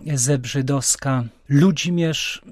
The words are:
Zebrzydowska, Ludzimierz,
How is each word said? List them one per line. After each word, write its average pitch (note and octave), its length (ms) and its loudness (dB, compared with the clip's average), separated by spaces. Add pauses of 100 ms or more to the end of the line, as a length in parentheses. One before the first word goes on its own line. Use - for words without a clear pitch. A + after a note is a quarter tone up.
(140)
Zebrzydowska, C3 1080 -2 (260)
Ludzimierz, E3 920 2 (100)